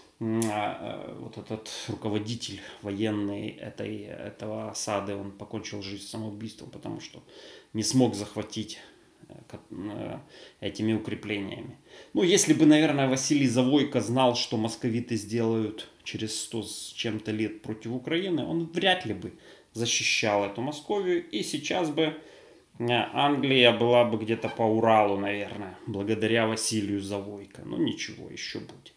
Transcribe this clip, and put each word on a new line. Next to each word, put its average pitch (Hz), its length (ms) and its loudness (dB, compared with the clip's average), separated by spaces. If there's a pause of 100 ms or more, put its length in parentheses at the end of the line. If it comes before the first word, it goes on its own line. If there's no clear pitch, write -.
(200)
м, 113 200 0 (100)
а, 104 300 -2
э, 104 400 -10
вот 117 160 -12
этот 110 340 -8 (180)
руководитель 107 720 -4 (200)
военный 104 680 -2
этой, 107 560 -8
этого 107 680 -8
осады, 101 440 -4
он 98 180 -8
покончил 104 500 -10
жизнь 98 240 -10
самоубийством, 110 640 -10
потому - 300 -10
что - 220 -18 (520)
не 110 80 0
смог 123 320 4
захватить, 104 640 -6 (500)
э, - 60 -18 (140)
ко-, - 120 -16 (100)
э, 104 480 -8 (420)
этими 107 340 0
укреплениями. 104 840 -6 (380)
Ну, 202 80 4
если 175 320 6
бы, 151 100 6
наверное, 151 440 8
Василий 135 400 4
Завойко 127 520 4
знал, 120 340 4
что - 220 -2
московиты 117 600 -2
сделают 110 720 0 (160)
через - 360 -6
сто 110 220 -6
с - 300 -10
чем-то 107 400 -4
лет 107 300 -2
против 110 300 -8
Украины, 160 520 -2
он 165 220 -2
вряд 180 400 0
ли 107 80 -2
бы 92 180 -8 (400)
защищал 110 720 2
эту 101 160 -4
Московию, 175 720 -2
и 202 120 -2
сейчас 156 480 -2
бы, 156 120 0 (760)
э, 120 60 -4 (280)
Англия 135 600 6
была 120 320 6
бы 113 140 0
где-то 110 300 -2
по 117 140 -4
Уралу, 110 560 6
наверное, 101 680 -6
благодаря 110 600 2
Василию 104 540 0
Завойко. 101 640 -8
Ну, - 120 -6
ничего, - 540 -4
еще - 300 -10
будет. - 360 -18